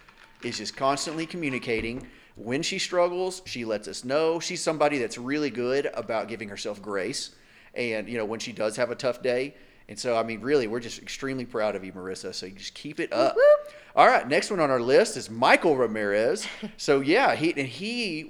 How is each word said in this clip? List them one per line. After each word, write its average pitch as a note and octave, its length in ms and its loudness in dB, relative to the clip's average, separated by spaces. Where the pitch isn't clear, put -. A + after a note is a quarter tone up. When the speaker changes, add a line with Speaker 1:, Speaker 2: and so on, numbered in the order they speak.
Speaker 1:
is A#2 140 -6
just G#2+ 180 -8
constantly C#3+ 500 0
communicating. B2+ 800 -4
When B2+ 260 -4
she F#3+ 160 -2
struggles, F3+ 680 0
she A#2+ 180 -8
lets G#2 240 -2
us - 160 -10
know. D#3+ 380 2
She's F3 200 -6
somebody D3 360 2
that's A2+ 200 -4
really C#3 320 -2
good B2 440 0
about G#2 340 -4
giving G#2+ 220 -8
herself G2+ 320 -8
grace. G2+ 500 -4
And, A2 360 -4
you A#2+ 80 -4
know, A2 80 -2
when A2 160 -4
she B2 100 -8
does A2 240 -2
have B2 160 0
a A#2 40 -6
tough B2 260 -2
day. B2+ 340 0
And G#2 80 -14
so, A#2+ 200 0
I A2+ 60 4
mean, A2+ 180 -6
really, C3 260 2
we're A#2 140 -4
just A#2 200 -10
extremely C3 440 -6
proud G#2+ 300 0
of F#2+ 100 -8
you, F#2 80 -12
Marissa. F#2+ 420 -10
So - 120 -8
you F#2+ 60 -14
just G2 200 -14
keep D3+ 260 -10
it - 140 -4
up. - 240 2
Speaker 2:
Whoop, B4 60 6
whoop. - 60 -20
Speaker 1:
All D#3+ 120 10
right, B3 200 4
next E3 240 0
one F#3+ 80 0
on D3 100 4
our B2+ 120 2
list C#3+ 360 6
is G#2+ 120 -8
Michael D#3+ 480 4
Ramirez. A2 680 2
Speaker 2:
<laughs> - 160 -12
Speaker 1:
So, C#3 220 4
yeah, D#3+ 360 4
he, D#3+ 180 0
and C3+ 140 -4
he, F3 640 -6